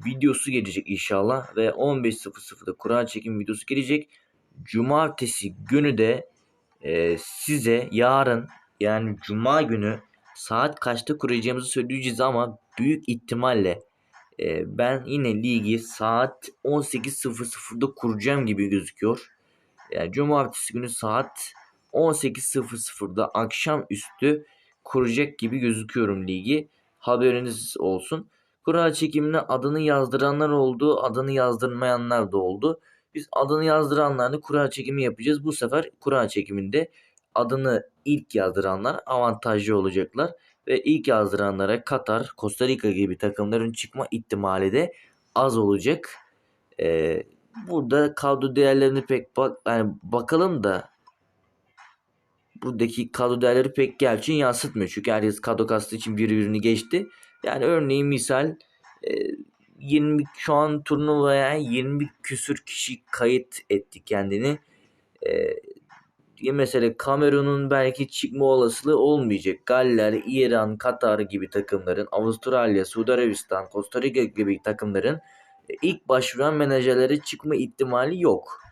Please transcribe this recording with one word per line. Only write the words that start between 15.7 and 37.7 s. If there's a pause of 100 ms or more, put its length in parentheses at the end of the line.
saat (160)
on
sekiz
sıfır
sıfırda (100)
kuracağım
gibi
gözüküyor. (600)
Yani
cumartesi
günü
saat (380)
on
sekiz
sıfır
sıfırda
akşamüstü (380)
kuracak
gibi
gözüküyorum
ligi. (280)
Haberiniz
olsun. (360)
Kura
çekimine
adını
yazdıranlar
oldu,
adını
yazdırmayanlar
da
oldu. (360)
Biz
adını
yazdıranlarla
kura
çekimi
yapacağız.
Bu
sefer (100)
kura
çekiminde (440)
adını (160)